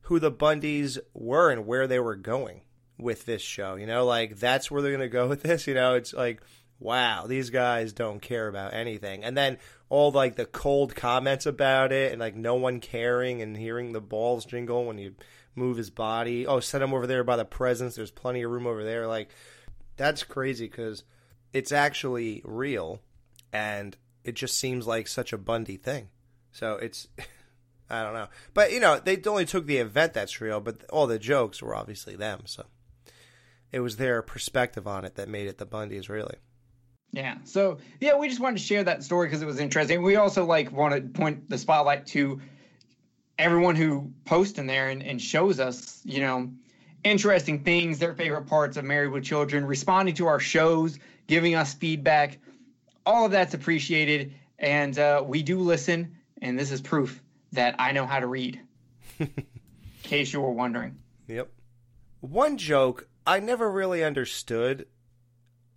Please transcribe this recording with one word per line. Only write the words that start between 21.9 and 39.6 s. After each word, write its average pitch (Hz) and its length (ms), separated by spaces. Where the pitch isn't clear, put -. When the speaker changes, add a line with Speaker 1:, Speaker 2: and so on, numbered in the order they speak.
Speaker 1:
real 110 560
and 104 440
it 120 100
just - 240
seems 127 280
like 113 200
such - 260
a 107 60
Bundy 104 380
thing. 120 320
So 110 240
it's, 113 320
<laughs> - 420
I 113 120
don't 110 120
know. 110 120
But, 208 200
you 247 80
know, 160 180
they 190 280
only 208 200
took 175 200
the 143 100
event 127 360
that's - 280
real, 107 200
but 107 300
all 151 160
the 113 140
jokes 117 420
were 110 140
obviously 104 400
them, 101 300
so. - 180
It 131 100
was 117 160
their 120 260
perspective - 680
on 98 160
it 92 120
that 101 120
made 101 200
it 95 100
the 101 80
Bundys, 104 420
really. 107 280
Speaker 2:
Yeah. 131 320
So, 190 340
yeah, 285 160
we 285 120
just 247 120
wanted 247 180
to - 60
share 208 200
that 151 200
story 175 260
'cause 156 120
it 156 40
was 139 140